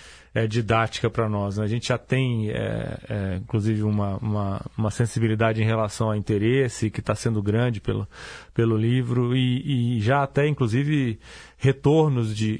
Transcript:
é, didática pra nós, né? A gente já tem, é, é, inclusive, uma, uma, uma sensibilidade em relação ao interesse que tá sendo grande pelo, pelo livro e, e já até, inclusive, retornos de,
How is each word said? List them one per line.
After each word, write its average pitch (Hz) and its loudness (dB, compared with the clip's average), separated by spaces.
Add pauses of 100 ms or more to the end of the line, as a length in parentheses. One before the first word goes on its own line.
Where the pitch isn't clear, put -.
(360)
é, 113 2
didática 113 0
pra 110 0
nós, 101 -2
né? 107 0
A 104 0
gente 117 -2
já 120 0
tem, 120 -2
é, 110 -4 (100)
é, 98 -4
inclusive, 107 0
uma, 101 0
uma, 104 -2 (140)
uma 110 0
sensibilidade 113 0
em 107 2
relação 110 0
ao 107 0
interesse 113 0
que 104 -6
tá 113 0
sendo 110 -2
grande 107 0
pelo, 104 -4 (440)
pelo 113 2
livro 123 2
e, 123 0
e 107 0
já 139 2
até, 143 2
inclusive, 135 0 (360)
retornos 135 2
de, 110 0